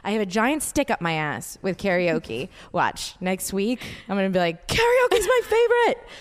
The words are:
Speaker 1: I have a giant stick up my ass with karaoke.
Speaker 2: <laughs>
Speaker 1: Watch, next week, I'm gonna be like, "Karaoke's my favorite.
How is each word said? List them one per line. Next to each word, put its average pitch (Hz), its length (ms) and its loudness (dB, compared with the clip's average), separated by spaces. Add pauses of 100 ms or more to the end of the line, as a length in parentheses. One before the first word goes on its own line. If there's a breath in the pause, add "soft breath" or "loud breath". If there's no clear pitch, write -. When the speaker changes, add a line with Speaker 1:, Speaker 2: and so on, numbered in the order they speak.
Speaker 1:
I 196 60 -4
have 220 100 0
a 208 60 0
giant 226 360 0
stick - 280 0
up - 100 -2
my 165 140 -2
ass 151 480 -4
with 185 160 -2
karaoke. 175 720 -2 (100)
Speaker 2:
<laughs> - 120 -20
Speaker 1:
Watch, - 500 -2
next 185 320 -4
week, 208 260 0 (300 loud breath)
I'm 196 80 -2
gonna 190 100 2
be 185 100 2
like, 170 300 -2
"Karaoke's 480 580 4
my 494 180 4
favorite. 466 640 2 (140 loud breath)